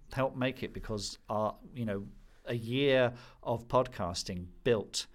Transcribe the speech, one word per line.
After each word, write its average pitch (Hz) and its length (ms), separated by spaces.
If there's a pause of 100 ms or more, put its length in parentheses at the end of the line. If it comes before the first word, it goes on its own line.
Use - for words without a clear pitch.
(120)
helped 135 240
make 127 260
it - 120
because 101 420 (140)
our, 107 240 (200)
you 120 120
know, 101 180 (420)
a 123 80
year 127 580 (300)
of 117 260
podcasting 90 760 (200)
built 113 500